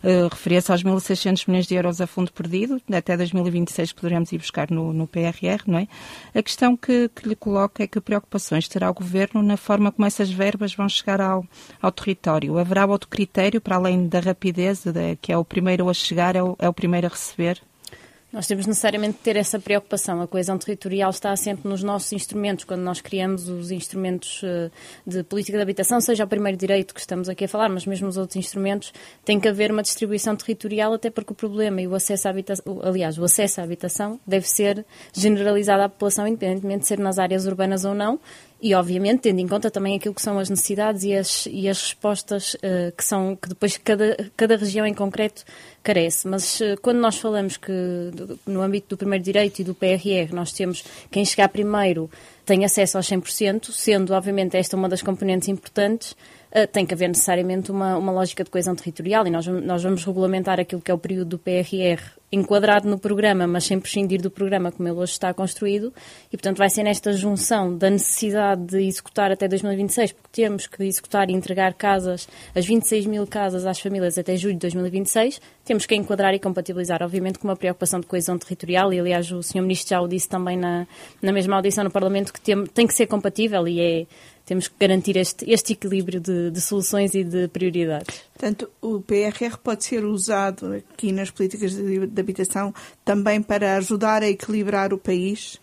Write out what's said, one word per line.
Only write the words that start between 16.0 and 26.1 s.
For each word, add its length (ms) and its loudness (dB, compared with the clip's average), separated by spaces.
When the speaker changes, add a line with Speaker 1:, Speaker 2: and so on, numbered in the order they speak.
Speaker 1:
é 60 2
o, 180 0
é 80 2
o 40 2
primeiro 360 0
a 20 0
receber? 500 -4
Speaker 2:
Nós 160 -8
temos 200 -2
necessariamente 500 0
de 40 -20
ter 160 0
essa 220 0
preocupação. 640 -2
A 80 -4
coesão 300 -2
territorial 500 -2
está 260 -2
sempre 320 -4
nos 160 -4
nossos 300 -4
instrumentos, 540 -4
quando 160 -6
nós 180 -4
criamos 480 -4
os 220 -8
instrumentos, 760 -6
eh, 260 -4
de 160 -4
política 340 -4
de 60 2
habitação, 360 0
seja 260 2